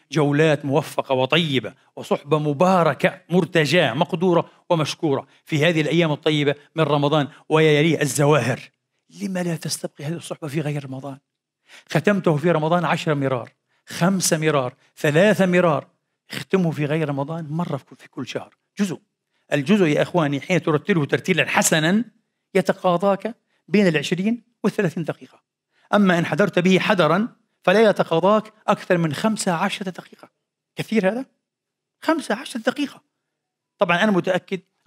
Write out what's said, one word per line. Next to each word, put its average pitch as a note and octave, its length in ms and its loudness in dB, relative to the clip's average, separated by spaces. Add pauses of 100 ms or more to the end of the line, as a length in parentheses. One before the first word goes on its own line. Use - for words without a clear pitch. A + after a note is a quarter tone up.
(120)
جولات D3 520 2
موفقة C#3 500 -4
وطيبة، C3 600 0 (220)
وصحبة D3 420 -2
مباركة D#3 840 0 (100)
مرتجاة E3 640 2
مقدورة E3+ 580 0 (200)
ومشكورة. D#3 560 -2 (180)
في D3 220 0
هذه E3 140 2
الأيام D#3 320 2
الطيبة D3 420 0 (200)
من D#3+ 100 0
رمضان C#3+ 440 2 (200)
ويليه D#3 520 4
الزواهر، C#3 600 0 (640)
لما F#3+ 200 -6
لا E3+ 140 -4
تستبقي - 480 -10
هذه D#3 100 -6
الصحبة - 340 -12
في C#3+ 120 -4
غير C#3+ 240 -6
رمضان؟ C3+ 340 -12 (680)
ختمته F3 480 2
في D3+ 140 0
رمضان D#3+ 340 0
عشر E3 300 -2
مرار، C3+ 360 -4 (360)
خمس F3+ 460 0
مرار، D3+ 420 0 (220)
ثلاث F3+ 460 2
مرار، F3 440 2 (440)
اختمه F3+ 400 -2
في C#3+ 140 -4
غير D3+ 240 -2
رمضان C#3+ 420 -6
مرة D#3 260 -4
في - 80 -12
كل، C3+ 120 -20
في - 120 -20
كل C3 180 -12
شهر - 280 -12 (240)
جزء. F#3 200 -4 (540)
الجزء E3 340 2
يا D3 160 2
إخواني C#3+ 380 -2
حين E3+ 220 -2
ترتله D#3 420 0
ترتيلا D3+ 440 -2
حسنا F#3+ 560 2 (500)
يتقاضاك F#3+ 800 0 (340)
بين G3 180 4
العشرين F#3 560 0 (220)
والثلاثين F#3 400 -2
دقيقة، - 380 -12 (520)
أما F#3+ 240 4
إن E3 80 0
حضرت F#3 320 0
به F3+ 200 4
حدرا F3 500 2 (340)
فلا G#3 280 4
يتقاضاك F#3+ 640 0 (160)
أكثر F#3+ 300 0
من E3 140 -2
خمس G#3+ 360 -4
عشرة F#3 420 -4
دقيقة. - 380 -20 (480)
كثير G3+ 320 0
هذا؟ A#3+ 180 -4 (720)
خمس D#4 300 -2
عشرة A#3+ 300 -6
دقيقة. B3+ 420 -4 (760)
طبعًا F3 240 2
أنا G#3+ 80 2
متأكد F3+ 500 -2 (260)